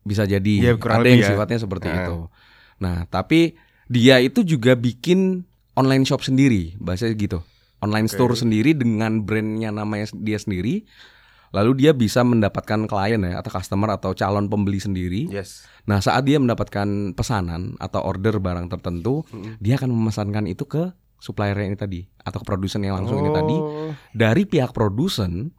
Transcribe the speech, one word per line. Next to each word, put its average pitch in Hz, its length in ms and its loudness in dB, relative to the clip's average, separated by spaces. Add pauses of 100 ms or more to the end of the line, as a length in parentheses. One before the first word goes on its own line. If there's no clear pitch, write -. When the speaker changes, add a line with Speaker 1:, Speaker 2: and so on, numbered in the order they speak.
Speaker 1:
Bisa 101 240 -2
jadi. 101 380 2
Speaker 2:
Iya, 120 140 6
kurang 110 200 0
Speaker 1:
Ada 117 80 4
Speaker 2:
lebih 123 80 8
Speaker 1:
yang 120 80 10
Speaker 2:
ya. 101 100 4
Speaker 1:
sifatnya 107 300 0
seperti 92 260 -6
Speaker 2:
Nah. 87 120 -2
Speaker 1:
itu. 85 180 -4 (640)
Nah, 90 260 -2
tapi 98 360 0 (440)
dia 123 340 6
itu 135 220 2
juga 139 340 4
bikin 180 680 0 (300)
online 135 300 2
shop 131 200 0
sendiri, 120 540 2
bahasanya 107 380 -4
gitu. 101 240 -2 (400)
Online 107 280 0
Speaker 2:
Oke. 107 80 -2
Speaker 1:
store 120 200 2
sendiri 113 380 2
dengan 113 480 0
brandnya 110 480 -4
namanya 104 380 -4 (100)
dia 107 200 -4
sendiri. 104 500 -4 (640)
Lalu 107 300 0
dia 147 140 6
bisa 123 300 2
mendapatkan 110 640 0
klien 104 320 -2
ya, 90 200 -2
atau - 120 -10
customer 98 400 -4
atau 95 220 -4
calon 101 340 -2
pembeli 101 320 0
sendiri. 95 480 -4
Speaker 2:
Yes. 98 380 -12 (200)
Speaker 1:
Nah, 101 140 2
saat 120 260 2
dia 139 120 4
mendapatkan 104 500 0 (260)
pesanan 90 680 -4
atau 92 240 -6
order 98 360 -2
barang 90 300 -4
tertentu, 90 580 -6
Speaker 2:
Mm-mm. 110 320 -14
Speaker 1:
dia 107 180 0
akan 131 140 -2
memesankan 107 560 -2
itu 92 180 -6
ke 170 260 -4 (260)
supplier 101 420 -4
ini 101 160 -2
tadi 98 260 -8 (180)
atau 98 200 -8
ke - 80 -10
produsen 98 360 -4
yang 98 140 -2
langsung 120 220 -2
ini 147 120 0
tadi. 156 240 0
Speaker 2:
Oh. 156 380 -4 (180)
Speaker 1:
Dari 113 340 2
pihak 147 280 0
produsen 110 880 -2